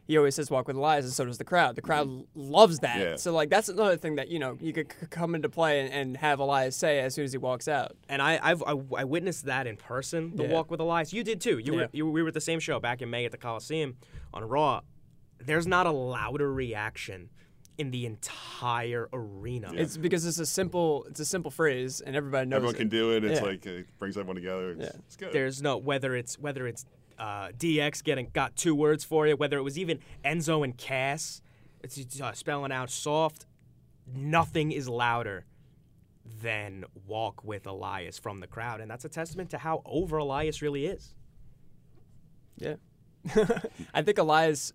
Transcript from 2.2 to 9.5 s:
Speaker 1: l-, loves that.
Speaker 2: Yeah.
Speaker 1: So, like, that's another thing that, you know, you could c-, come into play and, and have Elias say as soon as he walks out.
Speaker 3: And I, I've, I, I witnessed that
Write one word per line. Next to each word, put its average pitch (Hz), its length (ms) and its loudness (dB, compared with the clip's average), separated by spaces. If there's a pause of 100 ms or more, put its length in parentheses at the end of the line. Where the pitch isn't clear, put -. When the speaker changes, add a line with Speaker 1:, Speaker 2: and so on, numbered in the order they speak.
Speaker 1:
l-, 139 100 -8
loves 170 300 10
that. 120 180 2
Speaker 2:
Yeah. 85 160 2
Speaker 1:
So, 170 180 -2
like, 156 160 4
that's 208 200 4
another 196 280 4
thing 156 200 -2
that, 135 120 -2
you 165 120 -2
know, 131 200 -4
you 156 120 -4
could 147 180 -4
c-, - 180 -14
come 165 280 -2
into 151 120 0
play 151 340 4
and, 135 100 -4
and 135 240 -2
have 143 240 4
Elias 135 340 4
say 151 240 2
as 131 160 0
soon 147 120 -2
as 131 40 -4
he 131 80 -4
walks 127 300 -2
out. 139 280 0 (120)
Speaker 3:
And 139 120 -2
I, 151 220 4
I've, 165 220 4
I, 147 100 0 (220)
I 135 80 -2
witnessed 165 400 -2
that 131 240 -2